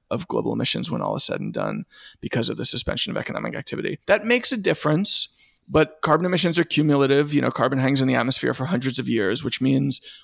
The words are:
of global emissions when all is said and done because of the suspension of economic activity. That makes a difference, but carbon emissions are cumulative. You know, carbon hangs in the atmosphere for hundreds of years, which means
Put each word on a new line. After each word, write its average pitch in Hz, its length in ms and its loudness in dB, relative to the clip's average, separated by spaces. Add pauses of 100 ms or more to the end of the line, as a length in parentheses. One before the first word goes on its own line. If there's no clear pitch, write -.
of - 200 -4
global - 240 -2
emissions - 360 -2
when 57 120 -4
all 50 140 -2
is - 100 -2
said - 160 -2
and - 120 -6
done 52 300 -4 (380)
because 117 260 -2
of 110 80 -4
the 113 80 -6
suspension - 480 -2
of 110 60 -6
economic - 380 -6
activity. - 500 -6
That - 200 2
makes 240 280 0
a 247 40 -2
difference, 170 800 0 (300)
but 151 340 2
carbon 160 240 2
emissions 175 320 2
are 170 60 4
cumulative. 147 720 4
You 143 80 2
know, 127 100 0
carbon 131 280 2
hangs 135 200 2
in 131 80 2
the 127 80 2
atmosphere 123 380 0
for 131 100 -4
hundreds 131 360 -2
of 127 100 -4
years, 110 340 0
which 123 160 -4
means 135 400 2 (240)